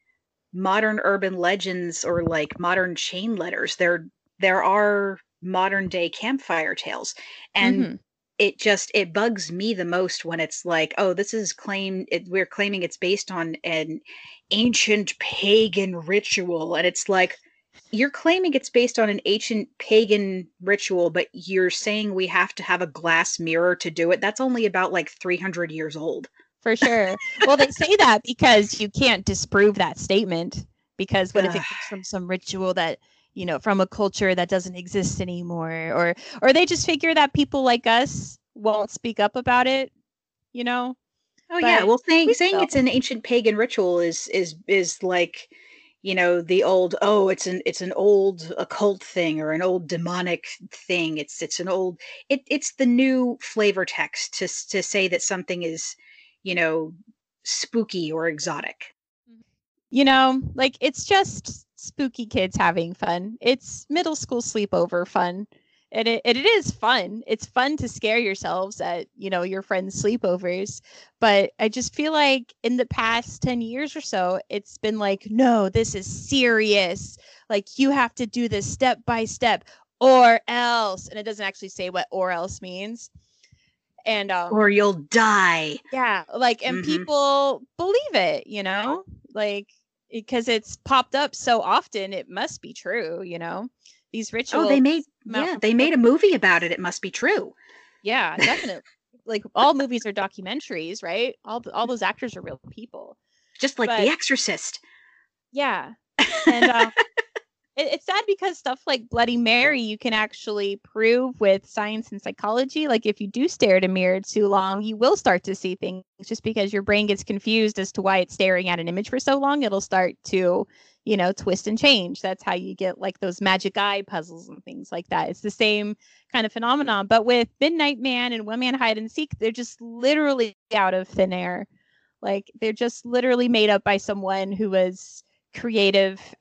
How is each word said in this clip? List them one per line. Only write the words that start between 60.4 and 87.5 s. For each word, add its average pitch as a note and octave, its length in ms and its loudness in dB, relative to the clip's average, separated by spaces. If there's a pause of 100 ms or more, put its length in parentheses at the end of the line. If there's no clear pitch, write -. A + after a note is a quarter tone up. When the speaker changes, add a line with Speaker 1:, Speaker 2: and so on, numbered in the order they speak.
Speaker 2:
like, C4 280 0
it's - 220 -2
just - 640 0 (140)
spooky - 460 -6
kids F#3 300 -2
having E3+ 380 0
fun. F#3+ 480 -4
It's - 480 -2
middle D#4+ 260 -2
school A#3+ 260 -6
sleepover F3+ 640 -2
fun. F3+ 400 -2 (460)
And A3 120 -2
it, A#3 200 0
it, A#3 100 4
it C4+ 100 2
is G#4+ 240 4
fun. A3 580 -2
It's - 180 -4
fun C#4 320 0
to C4 100 -6
scare A3 300 -2
yourselves G3 640 -4
at, F3 260 -6 (100)
you F#3+ 120 -10
know, F3+ 140 -2
your F#3+ 180 -6
friends' F#3+ 420 -4
sleepovers. F#3+ 800 -2 (400)
But G3+ 380 6
I A3 100 2
just B3 260 -8
feel D4+ 160 -2
like C#4 420 0 (100)
in A#3+ 120 0
the B3 120 0
past A#3 540 -4
ten B3 200 -2
years B3 340 -8
or D#4 60 -10
so, F#3 480 -2
it's - 280 -10
been G#3+ 220 -4
like, G3 300 -2
"No, A3 400 4
this A3+ 260 0
is G3 100 -8
serious. G#3+ 1120 2 (320)
Like, G3+ 300 -2
you C4+ 120 4
have C4+ 240 2
to B3 100 -4
do A#3+ 240 -2
this G3+ 200 -4
step B3 360 0
by A3+ 180 -2
step A3 400 -2 (380)
or B3 480 10
else." A#3 580 0
And F3+ 100 -14
it G#3 60 -8
doesn't G#3 220 -6
actually G3 240 -10
say F#3 200 -8
what F3+ 220 -4
"or F#3 200 -2
else" F3 300 -6
means. F#3+ 480 -12 (960)
And, G3+ 240 -2
um, F3+ 220 -2
Speaker 1:
Or G#3+ 180 4
you'll G3+ 240 4
die. F3 840 2 (140)
Speaker 2:
Yeah, A3 320 0 (100)
like, A#3+ 300 0
and A#3+ 140 -2
Speaker 1:
Mm-hmm. F#3 120 -4
Speaker 2:
people C#4 720 0 (140)